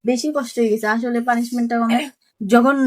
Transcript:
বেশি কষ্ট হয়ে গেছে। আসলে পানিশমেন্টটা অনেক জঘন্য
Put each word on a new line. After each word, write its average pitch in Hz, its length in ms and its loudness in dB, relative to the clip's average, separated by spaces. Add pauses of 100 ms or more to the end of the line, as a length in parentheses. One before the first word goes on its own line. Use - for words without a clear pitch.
বেশি 247 300 -2
কষ্ট 254 220 -6
হয়ে 233 120 2
গেছে। 214 180 -2
আসলে 240 340 -2
পানিশমেন্টটা 240 600 -2
অনেক 233 240 0 (360)
জঘন্য 247 460 4